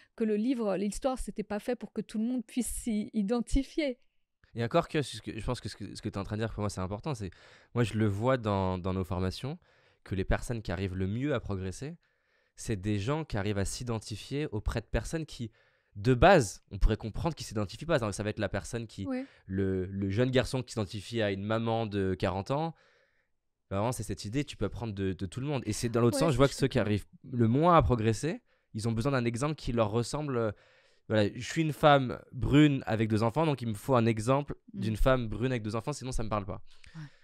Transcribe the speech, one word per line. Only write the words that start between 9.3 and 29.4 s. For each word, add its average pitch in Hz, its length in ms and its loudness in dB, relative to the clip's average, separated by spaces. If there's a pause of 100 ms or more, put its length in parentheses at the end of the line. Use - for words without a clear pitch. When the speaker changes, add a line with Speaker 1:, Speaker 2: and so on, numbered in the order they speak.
Speaker 2:
que 98 100 -6
les 92 80 -2
personnes 113 380 -2
qui 104 100 -6
arrivent 92 240 -2
le 92 120 -2
mieux 131 260 -2
à 117 80 0
progresser, 98 560 -8 (640)
c'est 113 160 -4
des 104 220 -2
gens 143 260 -2
qui 117 140 -4
arrivent 101 220 0
à 95 60 0
s'identifier 120 840 -6
auprès 107 300 -2
de - 60 -12
personnes 147 400 -4
qui, - 240 -10 (440)
de 113 200 4
base, 151 560 8
on 98 80 -8
pourrait 110 180 6
comprendre 123 380 -4
qu'ils - 100 -12
s'identifient 104 400 -6
pas. 160 140 2
Donc, 104 160 -2
ça 107 80 -4
va 104 80 -2
être - 80 -6
la 101 100 0
personne 117 380 -6
qui, - 180 -10
Speaker 1:
Ouais. 262 200 -6 (200)
Speaker 2:
le, 95 400 0
le 98 240 -4
jeune 123 220 2
garçon 127 320 0
qui - 100 -12
s'identifie 110 480 -4
à 104 100 2
une 98 120 -4
maman 113 420 0
de 98 300 0
quarante 95 340 -2
ans. 156 240 -2 (960)
Vraiment, 104 220 0
c'est 117 100 -6
cette 104 240 -8
idée, 127 180 -2
tu - 140 -10
peux 104 80 -2
apprendre 107 300 -4
de, 95 180 0
de 95 140 -6
tout - 120 -8
le 127 60 -4
monde. 143 220 -2
Et 107 60 0
c'est 120 160 -2
dans 117 120 2
l'autre 120 140 6
Speaker 1:
Ouais, 269 60 2
Speaker 2:
sens, 165 80 4
je 135 40 4
Speaker 1:
ça, 117 40 0
Speaker 2:
vois 139 100 6
Speaker 1:
je - 60 0
Speaker 2:
que - 40 -10
ceux 139 100 2
qui 123 120 0
Speaker 1:
comprends. 98 80 0
Speaker 2:
arrivent 104 180 0 (260)
le 117 160 4
moins 160 300 6
à 143 60 8
progresser, 117 580 2 (320)
ils 110 140 -4
ont 117 40 0
besoin 113 200 0
d'un 123 140 2
exemple 120 280 -2